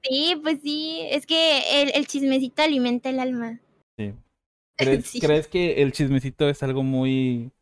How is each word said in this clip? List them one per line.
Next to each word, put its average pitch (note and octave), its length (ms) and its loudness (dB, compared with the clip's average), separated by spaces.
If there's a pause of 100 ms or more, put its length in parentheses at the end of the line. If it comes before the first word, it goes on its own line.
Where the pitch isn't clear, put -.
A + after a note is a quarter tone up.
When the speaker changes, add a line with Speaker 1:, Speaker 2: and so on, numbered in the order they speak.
Speaker 1:
Sí, D4 400 0
pues D#4 200 0
sí, D#4 380 -6 (100)
es C#4+ 160 -4
que D#4 560 2
el, C#4+ 120 2
el C#4+ 120 0
chismecito C4+ 560 0
alimenta B3+ 480 0
el C4 100 -2
alma. A#3+ 400 -4 (380)
Speaker 2:
Sí. G#2 160 -6 (380)
Speaker 1:
<laughs> - 260 -20
Speaker 2:
¿Crees, C3 340 2
Speaker 1:
Sí. B3 80 -6
Speaker 2:
crees D3+ 280 2
que F3 340 0
el C3+ 100 2
chismecito C3+ 560 0
es C#3+ 140 -2
algo C3+ 200 -2
muy C3 800 0